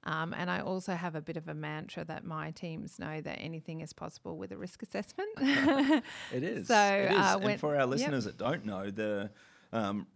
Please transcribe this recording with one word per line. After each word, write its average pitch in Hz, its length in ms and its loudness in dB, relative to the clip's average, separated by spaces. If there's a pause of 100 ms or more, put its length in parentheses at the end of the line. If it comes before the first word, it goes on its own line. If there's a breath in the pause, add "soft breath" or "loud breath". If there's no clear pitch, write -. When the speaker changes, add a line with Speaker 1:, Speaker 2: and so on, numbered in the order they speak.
Speaker 1:
Um, 160 300 -2
and 180 160 -2
I 180 100 0
also 185 340 -2
have 170 200 -4
a 156 80 -4
bit 165 160 -6
of 160 100 -10
a 156 60 -6
mantra 151 500 -6
that 160 200 -10
my 156 260 -6
teams - 480 -8
know 156 240 -6
that - 160 -6
anything 160 420 -8
is 160 140 -10
possible 160 420 -8
with 175 160 -8
a 190 60 -10
risk - 240 -10
assessment. 294 560 -6
Speaker 2:
<laughs> 277 640 6 (320 loud breath)
It 127 100 0
Speaker 1:
<laughs> - 0 -
Speaker 2:
is. 196 260 -2
Speaker 1:
So, 240 60 6
Speaker 2:
It 202 380 6
is. - 60 6
Speaker 1:
uh, 190 180 6
Speaker 2:
And 196 80 0
Speaker 1:
when 208 140 2
Speaker 2:
for 147 160 2
our 143 80 6
Speaker 1:
Yep. 127 60 6
Speaker 2:
listeners 135 360 2
that - 140 -6
don't 123 260 0
know, 101 260 -2
the, 104 400 0 (420 loud breath)
um, 104 440 0